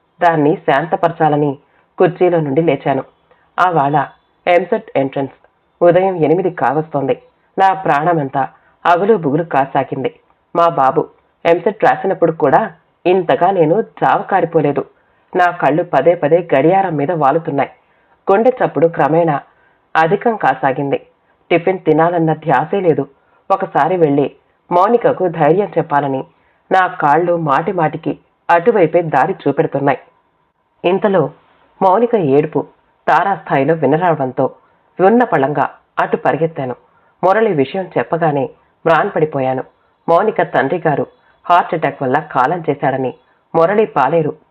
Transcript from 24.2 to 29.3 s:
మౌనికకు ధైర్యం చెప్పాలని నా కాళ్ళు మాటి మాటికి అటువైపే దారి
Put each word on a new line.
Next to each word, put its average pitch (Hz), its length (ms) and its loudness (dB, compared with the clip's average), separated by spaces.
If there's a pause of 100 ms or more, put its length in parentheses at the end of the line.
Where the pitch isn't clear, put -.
మౌనికకు 190 560 2
ధైర్యం 180 500 0
చెప్పాలని 143 460 -2 (480)
నా 185 160 2
కాళ్ళు 165 500 0
మాటి 160 340 -2
మాటికి 156 480 -4 (300)
అటువైపే 175 520 2
దారి 151 340 -2 (120)